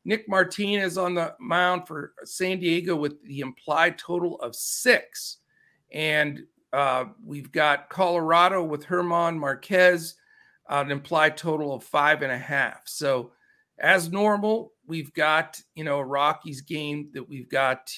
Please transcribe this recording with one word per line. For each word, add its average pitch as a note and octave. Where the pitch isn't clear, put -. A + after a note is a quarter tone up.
Nick G#3+
Martinez F#3+
on F3+
the E3
mound F3+
for D#3
San F#3
Diego E3+
with D3
the C#3
implied D#3
total F3
of A#2
six. -
And D3+
uh, C3
we've C#3+
got D3+
Colorado F3
with D3+
German E3+
Marquez, E3+
uh, C#3+
an C#3+
implied D3+
total D3+
of A#2
five D3
and C3+
a A#2+
half. C3+
So, C3
as E3+
normal, G#3+
we've D#3+
got, D#3
you D#3
know, C#3+
a C#3
Rockies C#3+
game D3
that C3
we've B2+
got C3